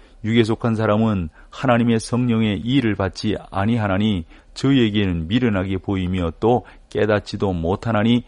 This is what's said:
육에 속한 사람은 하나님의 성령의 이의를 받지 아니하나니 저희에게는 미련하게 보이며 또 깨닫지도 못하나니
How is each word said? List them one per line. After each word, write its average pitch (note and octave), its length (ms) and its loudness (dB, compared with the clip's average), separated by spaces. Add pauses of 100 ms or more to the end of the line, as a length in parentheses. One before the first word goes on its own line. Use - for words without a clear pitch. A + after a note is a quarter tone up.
(220)
육에 A2+ 220 4
속한 A2+ 320 -2
사람은 G#2+ 540 0 (180)
하나님의 A#2 500 2
성령의 A2+ 640 0
이의를 A#2+ 340 0
받지 F#2+ 400 -4 (160)
아니하나니 G#2 760 0 (300)
저희에게는 G#2 720 0
미련하게 G2 520 0
보이며 F#2 600 -2
또 A#2 260 2 (260)
깨닫지도 G#2 640 -2
못하나니 G#2+ 720 0